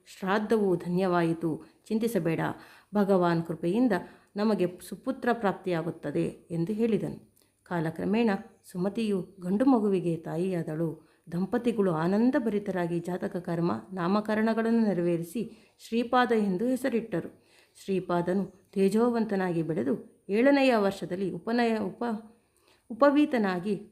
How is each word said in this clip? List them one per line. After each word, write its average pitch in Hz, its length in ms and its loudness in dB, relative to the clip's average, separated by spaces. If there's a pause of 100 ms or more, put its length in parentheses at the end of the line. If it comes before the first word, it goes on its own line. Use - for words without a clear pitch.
ಶ್ರಾದ್ದವು 208 720 0
ಧನ್ಯವಾಯಿತು. 175 880 0 (220)
ಚಿಂತಿಸಬೇಡ, 202 520 0 (560)
ಭಗವಾನ್ 180 480 4
ಕೃಪೆಯಿಂದ 202 480 0 (440)
ನಮಗೆ 202 300 0 (240)
ಸುಪುತ್ರ 254 440 -4
ಪ್ರಾಪ್ತಿಯಾಗುತ್ತದೆ" 170 1200 -4
ಎಂದು 170 220 -2
ಹೇಳಿದನು. 220 600 -2 (300)
ಕಾಲಕ್ರಮೇಣ 180 640 0 (420)
ಸುಮತಿಯು 196 540 -2 (140)
ಗಂಡು 190 260 0
ಮಗುವಿಗೆ 196 500 2
ತಾಯಿಯಾದಳು. 165 920 -4 (220)
ದಂಪತಿಗಳು 202 600 0
ಆನಂದಭರಿತರಾಗಿ 196 1080 0
ಜಾತಕ 180 360 -6
ಕರ್ಮ, 170 360 -2 (220)
ನಾಮಕರಣಗಳನ್ನು 220 920 0
ನೆರವೇರಿಸಿ 175 880 -2 (140)
ಶ್ರೀಪಾದ 240 440 2
ಎಂದು 208 340 2
ಹೆಸರಿಟ್ಟರು. 247 800 -2 (400)
ಶ್ರೀಪಾದನು 180 640 0 (280)
ತೇಜೋವಂತನಾಗಿ 196 920 2
ಬೆಳೆದು 190 640 -4
ಏಳನೆಯ 262 460 4
ವರ್ಷದಲ್ಲಿ 190 560 -2
ಉಪನಯ-, 226 460 0
ಉಪ-, 214 560 -6 (560)
ಉಪವೀತನಾಗಿ 226 920 2 (100)